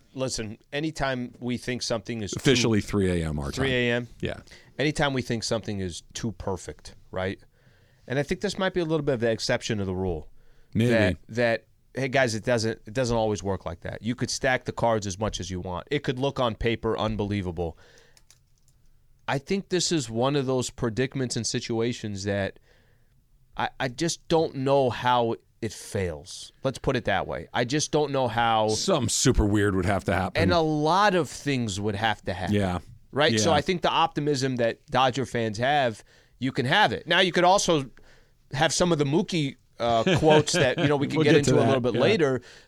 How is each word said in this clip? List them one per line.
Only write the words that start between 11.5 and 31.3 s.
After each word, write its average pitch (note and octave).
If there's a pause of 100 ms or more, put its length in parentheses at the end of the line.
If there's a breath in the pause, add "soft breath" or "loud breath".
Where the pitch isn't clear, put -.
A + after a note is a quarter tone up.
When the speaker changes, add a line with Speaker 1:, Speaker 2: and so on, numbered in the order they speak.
Speaker 1:
hey, C3
guys, B2+
it G#2+
doesn't, A2+
it G#2
doesn't A#2+
always G#2+
work F#2+
like E2+
that. -
You A2
could -
stack B2+
the -
cards A2+
as F#2+
much G#2
as F#2
you F#2
want. F2
It D3
could B2+
look C3+
on A#2
paper A2+
unbelievable. G2 (1500 soft breath)
I C3
think F#3+
this F3
is C3+
one B2+
of C3+
those C3
predicaments B2+
and A#2
situations A2+
that G2 (960)
I, A2+ (100)
I C3
just D#3+
don't D#3+
know C3+
how A#2 (240)
it A2
fails. - (120)
Let's C3+
put C3+
it A2+
that F#2
way. D2+
I B2
just C#3+
don't D3+
know C3+
how. A2+
Speaker 2:
Something A2+
super A2+
weird G2+
would F2+
have G2
to G2+
happen. F#2
Speaker 1:
And E3+
a F3
lot D#3+
of E3